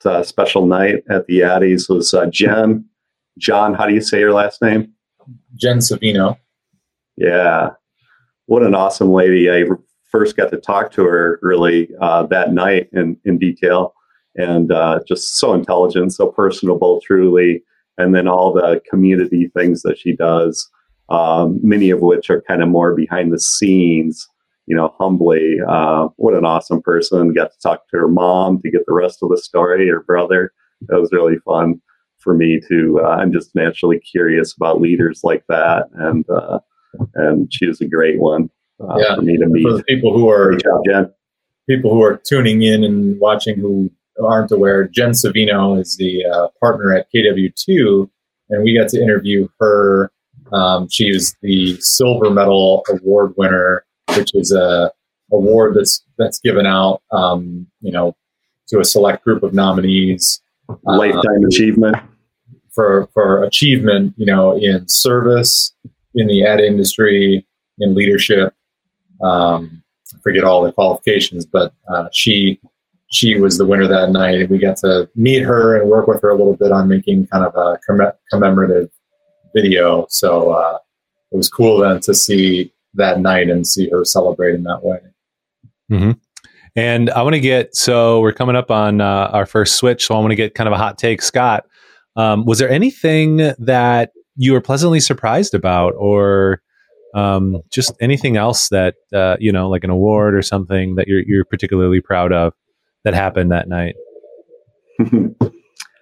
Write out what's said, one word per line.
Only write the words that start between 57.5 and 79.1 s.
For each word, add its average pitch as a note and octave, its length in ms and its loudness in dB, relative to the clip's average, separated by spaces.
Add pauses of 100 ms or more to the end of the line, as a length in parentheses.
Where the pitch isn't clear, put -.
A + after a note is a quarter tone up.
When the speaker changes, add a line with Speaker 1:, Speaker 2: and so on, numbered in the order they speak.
Speaker 2:
you G2+ 100 -10
know, F2 240 -4 (540)
to G#2+ 120 0
a F2+ 40 0
select - 400 0
group G#2+ 180 0
of G2 120 -4
nominees. F#2+ 880 0 (420)
Speaker 1:
Lifetime G#2 540 0
Speaker 2:
Um, G2+ 80 4
Speaker 1:
achievement. A2 500 2 (800)
Speaker 2:
For, G2 400 2
for G2 280 2
achievement, G#2 760 0
you G#2+ 80 -2
know, F#2+ 300 2
in G2 320 0
service, A#2+ 840 0 (400)
in A2+ 120 0
the G2+ 180 2
ad G#2+ 160 2
industry, G2+ 840 2 (320)
in G2+ 160 0
leadership. G2 600 0 (680)
Um, E2+ 600 -2 (320)
I - 80 -20
forget F#2+ 220 0
all F2+ 180 4
the F2 100 -2
qualifications, F#2 720 -2
but, F2 260 -2 (200)
uh, E2+ 200 -6
she, G2 480 0 (500)
she G#2+ 280 0
was F#2+ 200 2
the G2 80 2
winner G2 200 2
that F#2 240 2
night, F#2 300 0
and F#2 80 -2
we F#2+ 80 0
got F#2+ 220 -2
to F#2 360 0
meet C3 280 2
her A2+ 360 2
and G#2 120 2
work A2 160 2
with A2 160 0
her G#2 80 2
a G2+ 40 4
little G2 220 2
bit G2+ 160 0
on F#2+ 160 2
making F#2+ 380 0
kind F#2 180 -2
of F2 100 -4
a F2 320 -2
comm-, G2+ 280 -2 (160)
commemorative F#2+ 580 0 (640)